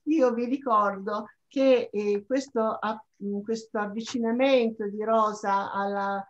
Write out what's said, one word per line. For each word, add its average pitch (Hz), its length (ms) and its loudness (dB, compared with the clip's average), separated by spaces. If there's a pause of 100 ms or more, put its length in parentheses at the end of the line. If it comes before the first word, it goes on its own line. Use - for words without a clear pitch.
io 294 300 4
vi 240 120 -2
ricordo 214 840 0 (180)
che, 262 440 4
eh, 208 360 0
questo 262 340 -2
a-, 220 420 -4 (400)
questo 220 360 -6
avvicinamento 226 1080 0
di 208 160 -6
Rosa 214 680 0
alla 202 580 -4